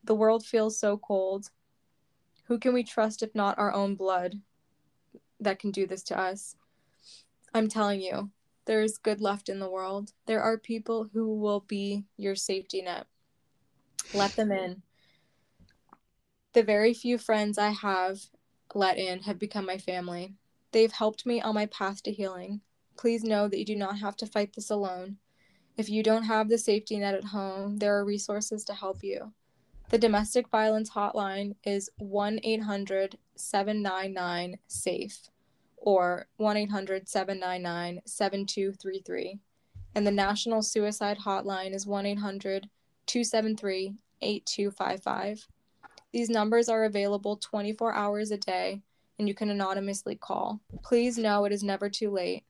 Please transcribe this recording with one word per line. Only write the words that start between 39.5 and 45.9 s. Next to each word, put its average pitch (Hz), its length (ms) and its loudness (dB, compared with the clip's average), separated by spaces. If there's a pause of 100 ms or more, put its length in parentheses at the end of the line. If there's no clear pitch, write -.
And 208 120 2
the 202 40 4
national 208 520 2
suicide 208 560 0
hotline 196 560 -4
is 196 120 -6
one 202 200 -2
eight 202 120 -2
hundred 196 500 -4 (380)
two 240 180 0
seven 220 320 2
three 196 380 -4 (280)
eight 208 240 -2
two 202 240 -2
five 190 320 -4
five. 208 440 -4 (640)